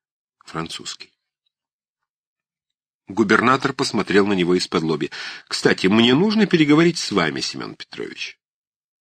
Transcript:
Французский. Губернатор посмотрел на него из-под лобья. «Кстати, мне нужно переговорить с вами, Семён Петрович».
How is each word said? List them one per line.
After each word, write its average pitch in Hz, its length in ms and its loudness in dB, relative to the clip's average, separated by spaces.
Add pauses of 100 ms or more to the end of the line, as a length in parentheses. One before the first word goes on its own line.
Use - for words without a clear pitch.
(460)
Французский. - 680 -12 (1900)
Губернатор 110 640 2
посмотрел 101 540 0
на 104 80 0
него 90 220 2
из-под 90 260 -2
лобья. 78 300 -4 (360)
«Кстати, - 400 0
мне 117 280 4
нужно 208 320 2
переговорить 160 500 4
с - 140 -6
вами, 78 280 0
Семён 57 360 -10
Петрович». - 640 -14 (600)